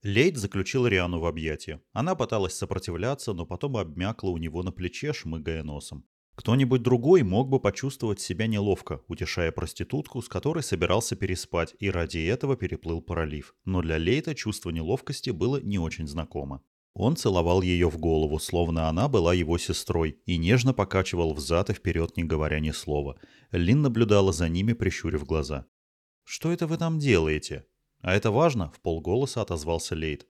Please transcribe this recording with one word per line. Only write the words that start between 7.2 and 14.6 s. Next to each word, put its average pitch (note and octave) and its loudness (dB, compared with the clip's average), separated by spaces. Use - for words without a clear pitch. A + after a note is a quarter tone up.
мог A2+ 2
бы C3 2
почувствовать A2 -2
себя G#2 -4
неловко, G2+ 0
утешая E2 -2
проститутку, - -6
с - -14
которой D3 -2
собирался F2+ 0
переспать, F2 -4
и G2 -2
ради E2+ -2
этого A#2 0
переплыл E2 -6
пролив. D#2 -6
Но F#2 0
для D#2+ 0
Лейта B2+ 0
чувство G#2+ -6